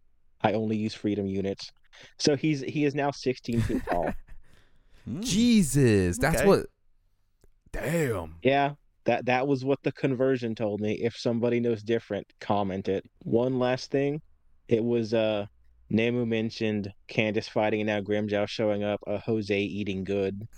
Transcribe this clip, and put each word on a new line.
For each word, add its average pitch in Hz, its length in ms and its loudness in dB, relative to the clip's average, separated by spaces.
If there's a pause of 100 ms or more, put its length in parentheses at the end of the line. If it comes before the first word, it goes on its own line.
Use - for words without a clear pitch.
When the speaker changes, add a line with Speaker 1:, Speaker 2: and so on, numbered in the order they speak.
(420)
Speaker 1:
I 110 100 4
only 110 240 0
use 107 180 -2
freedom 101 320 -2
units." 98 460 -4 (460)
So 151 180 2
he's, 151 240 0
he 135 240 -4
is 143 120 2
now 143 160 0
sixteen 117 500 -2
feet 110 280 0
tall. 85 280 -2
Speaker 2:
<laughs> - 60 -12 (800)
Hmm. 143 140 -8
Speaker 3:
Jesus, 139 1000 4
that's 156 200 2
Speaker 2:
Okay. 135 100 4
Speaker 3:
what. 175 180 6 (1080)
Damn. 117 680 -2
Speaker 1:
Yeah, 139 340 2 (280)
that, 117 220 0
that 127 220 2
was 131 180 0
what 139 180 -2
the 143 80 0
conversion 127 640 0
told 104 240 -2
me. 107 140 -2
If 113 240 -4
somebody 120 420 0
knows 117 240 -2
different, 104 420 -2 (140)
comment 98 480 -2
it. 95 160 0 (200)
One 127 360 0
last 123 320 -2
thing. 143 300 -2 (480)
It 113 120 2
was, 117 320 0
uh, 107 340 0 (440)
Nemu 120 340 2
mentioned 110 640 -2 (180)
Candace 110 400 0
fighting 107 320 0
and 107 60 -2
now 104 120 0
Grimmjow 104 480 0
showing 104 380 -2
up, 104 200 -2
uh, 101 120 -4
Jose 104 420 -2
eating 98 460 -4
good. 98 420 -2 (100)